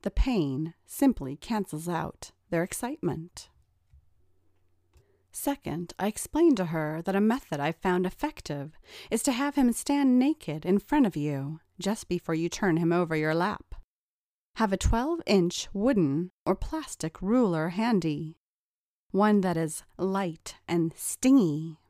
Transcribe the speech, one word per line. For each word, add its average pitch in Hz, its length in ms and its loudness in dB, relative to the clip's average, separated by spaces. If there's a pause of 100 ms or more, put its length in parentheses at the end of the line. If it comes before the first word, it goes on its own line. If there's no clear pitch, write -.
The 190 80 -4
pain 160 640 0 (100)
simply 147 520 0
cancels 180 520 -6
out - 440 -6 (180)
their 170 140 0
excitement. 180 880 -8 (1800)
Second, 175 640 -6
I 185 120 -4
explained 302 480 2
to 185 100 -2
her 156 360 -4
that 190 120 -2
a 196 60 4
method 214 400 0
I've 156 160 -2
found 180 280 0
effective 156 720 -6 (360)
is 233 120 0
to 277 80 2
have 277 220 -2
him 254 160 4
stand 269 480 2
naked 254 480 0
in 190 140 4
front 294 260 4
of 180 80 0
you 147 460 -4 (180)
just 185 300 -4
before 175 260 -2
you 165 140 0
turn 170 300 2
him 170 140 2
over 170 220 0
your 156 200 0
lap. 180 420 -2 (800)
Have 214 160 0
a 190 40 0
twelve-inch 226 960 2
wooden 185 600 2 (120)
or 190 120 0
plastic - 680 -8
ruler 185 460 2
handy, 170 680 -2 (720)
one 208 300 4
that 180 140 0
is 160 280 -4 (120)
light 190 600 -6 (100)
and 165 300 0
stingy. 165 840 2 (120)